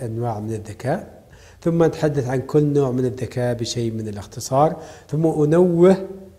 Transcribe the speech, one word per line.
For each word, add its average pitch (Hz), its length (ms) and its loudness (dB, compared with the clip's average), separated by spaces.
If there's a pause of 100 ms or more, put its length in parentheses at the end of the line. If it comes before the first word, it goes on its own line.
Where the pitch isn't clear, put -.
أنواع 113 380 -6
من 110 140 -6
الذكاء، 110 720 -8 (380)
ثم 170 220 2
أتحدث 147 440 0
عن 131 140 -2
كل 147 220 2
نوع 143 280 2
من 127 140 0
الذكاء 120 480 -4
بشيء 117 380 -4
من 110 160 -6
الاختصار، 131 760 -2 (260)
ثم 156 160 0
أنوه 170 840 4 (320)